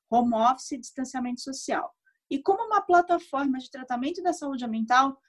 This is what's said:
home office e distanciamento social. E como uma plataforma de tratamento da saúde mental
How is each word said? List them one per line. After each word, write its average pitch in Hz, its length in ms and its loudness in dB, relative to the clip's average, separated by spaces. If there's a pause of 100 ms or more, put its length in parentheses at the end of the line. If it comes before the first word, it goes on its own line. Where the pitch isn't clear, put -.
home 240 260 4
office 240 360 2
e 285 80 -6
distanciamento 247 600 -8
social. 262 520 -6 (380)
E 277 100 -4
como 392 240 2
uma 427 160 2
plataforma 339 800 2
de 254 100 -14
tratamento 262 540 -6
da 349 100 0
saúde 269 360 -6
mental 247 500 2 (100)